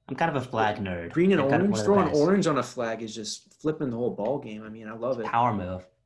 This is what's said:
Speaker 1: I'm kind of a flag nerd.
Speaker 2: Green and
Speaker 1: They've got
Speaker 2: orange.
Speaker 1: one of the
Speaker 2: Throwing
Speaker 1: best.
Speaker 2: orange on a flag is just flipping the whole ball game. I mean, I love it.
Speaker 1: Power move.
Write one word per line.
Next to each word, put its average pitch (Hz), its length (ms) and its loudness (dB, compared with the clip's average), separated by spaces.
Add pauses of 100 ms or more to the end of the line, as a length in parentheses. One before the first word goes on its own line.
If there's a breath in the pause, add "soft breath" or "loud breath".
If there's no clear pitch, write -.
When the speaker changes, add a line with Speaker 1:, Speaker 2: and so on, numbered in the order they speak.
Speaker 1:
I'm 131 60 -6
kind 160 200 0
of 127 60 0
a 120 40 -6
flag 107 320 0
nerd. 90 340 -6
Speaker 2:
Green 180 200 4
and 175 100 4
Speaker 1:
They've 135 80 2
got 139 120 4
Speaker 2:
orange. 202 100 2
Speaker 1:
one - 0 -
of 208 60 2
the 214 80 0
Speaker 2:
Throwing 196 240 6
Speaker 1:
best. 147 120 4
Speaker 2:
orange 185 260 4
on 147 100 2
a 120 60 0
flag 113 380 -6
is 110 140 -10
just - 460 -10
flipping 156 280 -2
the 117 80 -4
whole 117 140 -2
ball 104 280 -2
game. 110 240 -12
I 110 60 -14
mean, 110 180 -14
I 110 60 -12
love 117 260 -4
it. 107 60 -4
Speaker 1:
Power 120 280 2
move. 92 320 -6 (200)